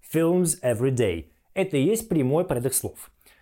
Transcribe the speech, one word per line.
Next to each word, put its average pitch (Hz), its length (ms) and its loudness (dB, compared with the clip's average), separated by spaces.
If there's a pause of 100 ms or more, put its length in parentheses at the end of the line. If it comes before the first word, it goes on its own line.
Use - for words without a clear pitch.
(140)
Films 165 480 2
every 123 300 0
day. 98 400 -2 (200)
Это 190 240 -2
и 135 60 2
есть 220 260 0
прямой 151 380 0
порядок 123 260 -2
слов. - 380 -6 (320)